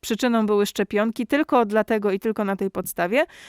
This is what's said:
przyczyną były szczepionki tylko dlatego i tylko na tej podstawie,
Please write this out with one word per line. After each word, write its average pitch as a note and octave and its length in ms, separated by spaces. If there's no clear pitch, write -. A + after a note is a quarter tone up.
przyczyną A3+ 460
były G#3 200
szczepionki G#3+ 600
tylko C#4+ 400
dlatego G#3 440
i G3 100
tylko A3 240
na G3 120
tej G3 140
podstawie, F#3 540